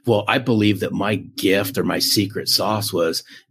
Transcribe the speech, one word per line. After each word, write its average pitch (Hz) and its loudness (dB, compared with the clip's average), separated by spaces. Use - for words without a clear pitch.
Well, 104 2
I 117 2
believe 107 2
that 104 -2
my 98 -2
gift 95 -2
or 92 0
my 87 -2
secret 95 -2
sauce 104 0
was 82 0